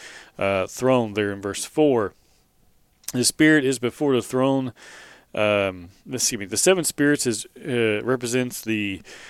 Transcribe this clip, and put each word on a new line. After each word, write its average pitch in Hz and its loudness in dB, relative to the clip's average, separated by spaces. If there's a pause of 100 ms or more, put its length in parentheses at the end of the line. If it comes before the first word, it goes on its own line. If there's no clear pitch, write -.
(380)
uh, 98 0
throne," 123 2
there 101 0
in 98 -8
verse 98 -6
four. 127 2 (1000)
The 123 0
Spirit 156 4
is 131 0
before 127 0
the 117 2
throne. 131 0 (640)
Um, 98 -2 (200)
excuse 123 -4
me. 101 -8
The 101 -6
seven 180 4
spirits 147 0
is, 110 -4 (100)
uh, 113 0
represents 123 -2
the, 104 -4 (280)